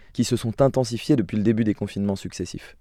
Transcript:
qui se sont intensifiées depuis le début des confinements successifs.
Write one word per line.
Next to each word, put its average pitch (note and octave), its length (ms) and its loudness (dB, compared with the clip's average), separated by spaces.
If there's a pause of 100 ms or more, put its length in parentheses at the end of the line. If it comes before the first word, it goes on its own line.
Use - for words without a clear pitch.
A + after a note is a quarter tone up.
(140)
qui A#2+ 100 0
se A#2+ 120 0
sont A2+ 260 -2
intensifiées B2+ 520 2
depuis A2 220 0
le G#2+ 60 0
début A2+ 200 4
des G#2 120 2
confinements G2+ 420 -2
successifs. - 640 -10